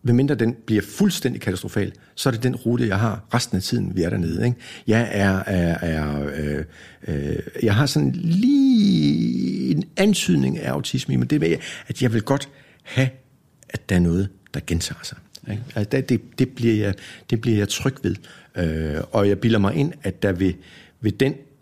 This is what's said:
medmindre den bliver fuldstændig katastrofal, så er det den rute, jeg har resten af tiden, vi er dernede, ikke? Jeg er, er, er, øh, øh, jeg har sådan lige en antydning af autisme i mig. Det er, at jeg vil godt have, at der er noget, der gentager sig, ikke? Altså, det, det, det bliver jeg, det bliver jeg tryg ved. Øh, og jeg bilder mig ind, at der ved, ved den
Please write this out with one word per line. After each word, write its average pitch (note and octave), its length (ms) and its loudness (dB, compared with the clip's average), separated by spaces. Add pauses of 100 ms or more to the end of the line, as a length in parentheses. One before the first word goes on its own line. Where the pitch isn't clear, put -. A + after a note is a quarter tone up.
medmindre C3 320 4
den A#2 220 0 (100)
bliver G#2+ 160 2
fuldstændig - 600 0
katastrofal, F#2+ 500 -4 (220)
så - 140 -2
er - 40 2
det A2+ 100 -4
den B2+ 140 0
rute, A#2+ 320 0
jeg F#2+ 100 0
har A2 260 -2 (100)
resten A#2+ 220 0
af F#2 60 0
tiden, F#2+ 340 -2
vi F#2 60 0
er E2+ 80 0
dernede, F#2 360 -2
ikke? B2 100 0 (300)
Jeg A2 260 2
er, G2 340 2
er, E2+ 340 0
er, D2+ 440 -2 (120)
øh, D2 280 -4 (440)
øh, D2 280 -2 (260)
jeg G#2+ 120 4
har C#3 120 4
sådan C#3 260 2
lige F#3 1600 2
en D3+ 140 0 (120)
antydning - 600 2
af - 120 -4
autisme - 440 -4
i - 20 2
mig. B1 140 0
Det E2 220 2
er, - 40 0 (300)
at - 160 -6
jeg B2 100 2
vil A2+ 100 0
godt C#3 260 0 (340)
have, C3 260 0 (640)
at - 180 -12
der F#2+ 80 2
er F2 40 6
noget, F2 280 2 (260)
der D2 120 -6
gentager - 360 -4
sig, - 160 -16 (320)
ikke? G#2 120 -6 (120)
Altså, G#2+ 220 -2
det, C3 120 -2
det, - 300 -2
det B2+ 100 2
bliver A#2 260 0
jeg, G#2 200 0 (360)
det A2+ 100 0
bliver A2 180 2
jeg G2+ 100 0
tryg - 340 -2
ved. F#2 140 -2 (400)
Øh, D#2+ 440 -2 (120)
og G2+ 160 2
jeg G2 100 2
bilder A2+ 200 2
mig F#2+ 160 2
ind, F2 180 0 (100)
at F#2 200 -6
der G2 100 2
ved, F2+ 200 2 (480)
ved A2 120 0
den C#3 220 0 (280)